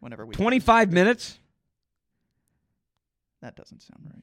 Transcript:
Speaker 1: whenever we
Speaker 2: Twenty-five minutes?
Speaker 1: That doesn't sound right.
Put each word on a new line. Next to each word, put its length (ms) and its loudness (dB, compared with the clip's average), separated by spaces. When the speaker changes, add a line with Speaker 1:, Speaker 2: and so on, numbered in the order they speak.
Speaker 1:
whenever 240 -16
we 120 -18
Speaker 2:
Twenty-five 560 2
minutes? 460 0
Speaker 1:
That 140 -20
doesn't 260 -20
sound 240 -20
right. 160 -20